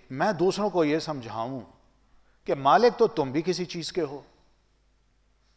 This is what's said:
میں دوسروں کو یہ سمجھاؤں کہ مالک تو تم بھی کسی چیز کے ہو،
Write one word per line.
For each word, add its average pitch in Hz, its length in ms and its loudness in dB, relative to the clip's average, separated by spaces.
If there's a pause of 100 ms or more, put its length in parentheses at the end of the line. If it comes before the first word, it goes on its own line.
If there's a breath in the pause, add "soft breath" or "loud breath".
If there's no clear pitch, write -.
(120)
میں 156 220 0
دوسروں 190 360 0
کو 175 160 2
یہ 151 160 2
سمجھاؤں 123 580 -8 (880)
کہ 143 140 0
مالک 180 380 6
تو 226 100 6
تم 139 220 -2
بھی 147 100 -2
کسی 175 260 -2
چیز 165 260 -10
کے 185 100 -2
ہو، 139 180 -8 (1400)